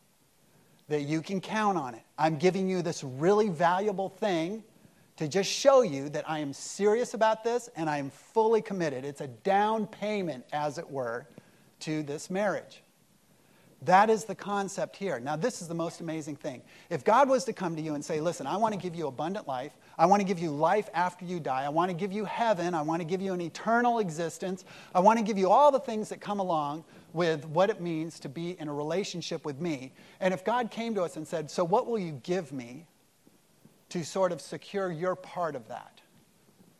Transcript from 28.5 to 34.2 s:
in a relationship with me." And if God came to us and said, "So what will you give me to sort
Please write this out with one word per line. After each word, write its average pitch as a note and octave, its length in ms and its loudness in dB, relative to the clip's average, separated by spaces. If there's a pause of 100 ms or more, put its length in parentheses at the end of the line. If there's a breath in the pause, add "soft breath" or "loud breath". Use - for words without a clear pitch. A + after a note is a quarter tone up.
in D#3 100 -8
a D3+ 40 -6
relationship D#3+ 720 -4
with C#3+ 160 -6
me." C#3+ 320 -4 (260 loud breath)
And F#3 140 2
if F#3 120 -6
God A#3 260 0
came A3+ 240 -6
to F#3+ 80 0
us D#3+ 160 -4
and D#3 100 -10
said, D#3 220 -6
"So - 120 0
what G#3 240 2
will A#3 120 0
you E3+ 140 -4
give E3+ 400 -4
me C3 340 -12 (1040)
to F3+ 120 -4
sort F3 300 2